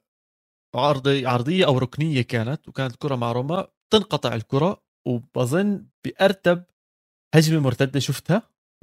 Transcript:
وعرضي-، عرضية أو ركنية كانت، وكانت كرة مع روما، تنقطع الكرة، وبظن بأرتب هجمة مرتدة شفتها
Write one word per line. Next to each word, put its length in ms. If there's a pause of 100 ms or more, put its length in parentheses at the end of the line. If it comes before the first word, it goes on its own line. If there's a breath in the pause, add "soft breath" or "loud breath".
(760)
وعرضي-، 500
عرضية 400
أو 120
ركنية 440
كانت، 460
وكانت 280
كرة 200
مع 160
روما، 360 (240)
تنقطع 420
الكرة، 480 (240)
وبظن 800 (180)
بأرتب 600 (680)
هجمة 260
مرتدة 400
شفتها 500 (320)